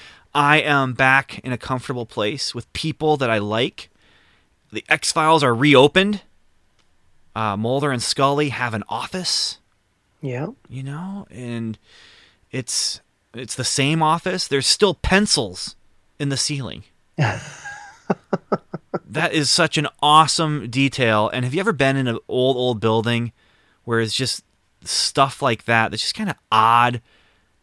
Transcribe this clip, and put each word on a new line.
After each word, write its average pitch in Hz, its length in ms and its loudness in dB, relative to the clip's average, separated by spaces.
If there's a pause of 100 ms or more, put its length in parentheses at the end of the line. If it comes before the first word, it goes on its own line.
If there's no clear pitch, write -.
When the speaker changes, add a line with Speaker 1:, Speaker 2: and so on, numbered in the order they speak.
(340)
Speaker 1:
I 147 280 4
am 135 320 0
back 135 460 2
in 131 120 -10
a 120 60 -4
comfortable 123 480 -6
place 110 500 -4
with 117 180 -10
people 156 440 0
that 131 120 0
I 113 100 2
like. 107 500 -2 (840)
The 107 180 -8
X-Files 156 540 2
are 123 120 4
reopened. 147 680 4 (1120)
Uh, 107 200 -2
Mulder 131 360 -2
and 123 100 -2
Scully 143 480 0
have 120 240 -4
an 104 160 -6
office. - 720 -4 (600)
Speaker 2:
Yeah. 131 260 -6 (220)
Speaker 1:
You 131 140 -12
know, 175 460 -12
and 117 480 -10 (760)
it's, - 500 -6 (340)
it's 120 200 -12
the 127 80 -6
same 143 380 0
office. 170 460 0
There's 139 180 0
still - 300 2
pencils 151 800 0 (440)
in 143 100 -4
the 139 80 -4
ceiling. 131 460 -6 (340)
Speaker 2:
<laughs> 156 60 0 (1900)
Speaker 1:
That 151 240 -2
is 147 160 0
such 160 280 2
an 147 100 0 (140)
awesome 151 680 4
detail. 117 600 2
And 127 160 -4
have 123 80 -4
you 165 80 -2
ever 214 120 2
been 135 220 2
in 131 120 0
an 113 200 -2
old, 127 300 2
old 123 220 0
building 113 520 0 (540)
where 117 140 0
it's 110 140 -2
just - 300 -4 (400)
stuff - 580 -2
like 120 240 0
that 113 240 2
that's - 140 -6
just - 100 -6
kinda 208 220 -6 (160)
odd 117 500 4 (600)